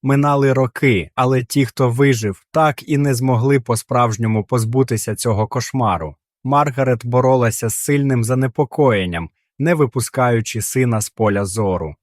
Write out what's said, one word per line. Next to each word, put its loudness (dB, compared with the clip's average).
Минали 2
роки, 0
але 0
ті, 0
хто -2
вижив, 0
так 0
і 0
не 2
змогли 0
по-справжньому -2
позбутися 0
цього -2
кошмару. -4
Маргарет 0
боролася 2
з -6
сильним 0
занепокоєнням, 0
не 2
випускаючи 0
сина 0
з -8
поля 0
зору. -4